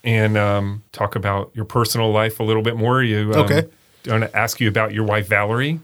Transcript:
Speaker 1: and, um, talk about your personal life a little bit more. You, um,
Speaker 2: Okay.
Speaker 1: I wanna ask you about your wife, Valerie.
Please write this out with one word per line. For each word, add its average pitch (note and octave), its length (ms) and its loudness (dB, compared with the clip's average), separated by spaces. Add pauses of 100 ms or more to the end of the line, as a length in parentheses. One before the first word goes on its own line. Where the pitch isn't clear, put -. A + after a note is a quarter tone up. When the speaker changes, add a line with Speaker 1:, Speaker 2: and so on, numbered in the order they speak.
Speaker 1:
and, A2 340 2
um, G2+ 540 -2
talk - 240 -4
about G2 380 -4
your G#2+ 120 -6
personal A2+ 460 0
life A2 280 0
a A#2+ 40 -2
little A2 200 0
bit A#2 140 -2
more. B2 260 2
You, G#2+ 300 0
um, D3+ 80 4
Speaker 2:
Okay. D#3 260 2 (400)
Speaker 1:
I A#2+ 40 -2
wanna A2 220 0
ask A2+ 260 -2
you A#2+ 80 2
about G#2+ 260 0
your G#2+ 120 -2
wife, G#2 220 0
Valerie. A2+ 560 0